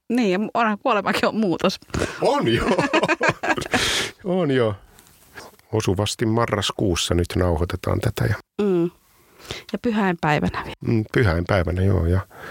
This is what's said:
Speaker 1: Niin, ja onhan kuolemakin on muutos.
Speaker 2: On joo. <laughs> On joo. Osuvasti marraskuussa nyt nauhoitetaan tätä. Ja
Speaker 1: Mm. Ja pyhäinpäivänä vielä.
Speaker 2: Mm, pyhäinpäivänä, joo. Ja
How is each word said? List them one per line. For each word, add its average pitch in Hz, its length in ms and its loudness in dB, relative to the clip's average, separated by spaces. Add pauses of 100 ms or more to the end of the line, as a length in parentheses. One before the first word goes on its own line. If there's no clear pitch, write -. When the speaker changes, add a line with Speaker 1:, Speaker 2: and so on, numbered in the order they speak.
Speaker 1:
Niin, 226 220 2
ja 190 220 -2
onhan 220 240 0
kuolemakin 220 480 0
on 202 100 -2
muutos. 196 440 0 (420)
Speaker 2:
On 233 260 2
joo. 147 300 2 (1500)
<laughs> - 0 -
On 180 280 0
joo. 117 240 2 (960)
Osuvasti 104 540 0
marraskuussa 110 880 0
nyt 87 220 2
nauhoitetaan 87 640 0
tätä. 117 260 -2
Ja 110 100 0 (260)
Speaker 1:
Mm. 175 300 2 (800)
Ja 214 100 -6
pyhäinpäivänä 185 840 0
vielä. - 180 -12
Speaker 2:
Mm, 113 220 0 (100)
pyhäinpäivänä, 87 680 2
joo. 92 240 2
Ja 90 220 2 (240)